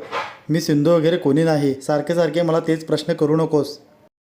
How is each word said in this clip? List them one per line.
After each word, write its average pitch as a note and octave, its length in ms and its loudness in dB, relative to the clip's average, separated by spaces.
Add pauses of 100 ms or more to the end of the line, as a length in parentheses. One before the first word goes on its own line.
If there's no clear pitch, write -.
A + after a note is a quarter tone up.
(480)
मी D#3+ 120 0
सिंधू D3+ 300 2
वगैरे E3 260 4
कोणी D3+ 280 2
नाही, C#3+ 300 2
सारखे D3 400 -2
सारखे E3 280 2
मला E3 180 2
तेच D#3+ 240 -2
प्रश्न D#3 280 -2
करू D#3 240 0
नकोस." D#3 420 -2 (560)